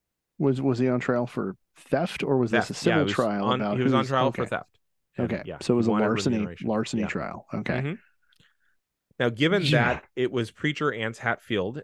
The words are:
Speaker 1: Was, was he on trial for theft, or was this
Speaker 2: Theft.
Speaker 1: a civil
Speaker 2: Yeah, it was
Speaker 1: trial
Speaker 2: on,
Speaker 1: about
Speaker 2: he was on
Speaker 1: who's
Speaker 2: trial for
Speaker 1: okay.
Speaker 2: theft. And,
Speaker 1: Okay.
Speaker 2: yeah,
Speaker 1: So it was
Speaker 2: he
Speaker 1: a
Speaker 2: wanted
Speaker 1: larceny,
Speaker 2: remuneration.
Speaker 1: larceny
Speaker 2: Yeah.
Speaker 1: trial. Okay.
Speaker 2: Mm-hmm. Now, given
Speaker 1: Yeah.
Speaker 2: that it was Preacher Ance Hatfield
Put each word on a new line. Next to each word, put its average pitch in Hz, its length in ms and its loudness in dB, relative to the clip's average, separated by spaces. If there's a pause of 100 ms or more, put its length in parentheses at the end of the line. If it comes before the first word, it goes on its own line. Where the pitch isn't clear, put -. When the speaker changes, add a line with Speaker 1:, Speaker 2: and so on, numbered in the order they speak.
(380)
Speaker 1:
Was, 135 220 2
was 135 180 2
he 127 100 4
on 123 120 2
trial 120 260 0
for 101 300 -6 (200)
theft, - 460 -2
or 139 160 2
was 120 120 2
this 113 180 2
Speaker 2:
Theft. - 20 -6
Speaker 1:
a - 40 -6
civil - 240 2
Speaker 2:
Yeah, - 20 4
it 95 40 4
was 98 80 -2
Speaker 1:
trial 104 340 0
Speaker 2:
on, 127 140 0
Speaker 1:
about - 180 -2
Speaker 2:
he 127 40 2
was 131 120 4
on 131 60 4
Speaker 1:
who's 131 80 -2
Speaker 2:
trial 131 220 2
for 127 120 -4
Speaker 1:
okay. 120 80 -4
Speaker 2:
theft. - 280 -8 (400)
And, 120 140 0
Speaker 1:
Okay. 110 140 -4
Speaker 2:
yeah, 85 160 -10
Speaker 1:
So 123 120 4
it - 40 4
was 113 80 4
Speaker 2:
he 113 40 2
Speaker 1:
a - 20 4
Speaker 2:
wanted 107 120 2
Speaker 1:
larceny, 110 320 2
Speaker 2:
remuneration. 107 320 -4
Speaker 1:
larceny 113 340 -2
Speaker 2:
Yeah. - 60 -2
Speaker 1:
trial. - 440 -8
Okay. - 260 -4
Speaker 2:
Mm-hmm. 143 160 -4 (1200)
Now, 123 120 2
given 160 320 2
Speaker 1:
Yeah. 123 320 4
Speaker 2:
that - 100 -12 (100)
it 127 160 0
was 117 200 -2
Preacher 151 420 -4
Ance 113 240 -6
Hatfield 113 680 -4